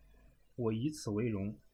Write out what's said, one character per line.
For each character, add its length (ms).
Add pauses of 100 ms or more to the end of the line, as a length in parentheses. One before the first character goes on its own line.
(560)
我 160
以 180
此 200
为 180
荣， 260 (200)